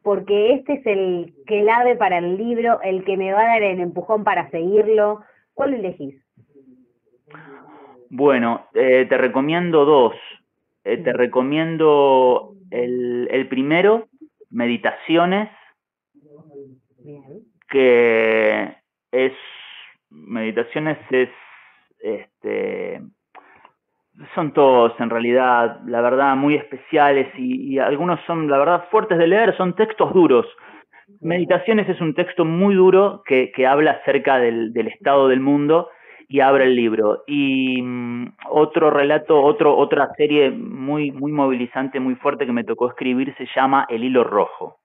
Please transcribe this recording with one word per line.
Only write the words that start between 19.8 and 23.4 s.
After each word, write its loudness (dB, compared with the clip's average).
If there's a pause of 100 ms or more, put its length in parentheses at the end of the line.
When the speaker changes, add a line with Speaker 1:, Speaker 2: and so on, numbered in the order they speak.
Speaker 2:
Meditaciones -6 (140)
es, 0 (680)
este, -10 (1300)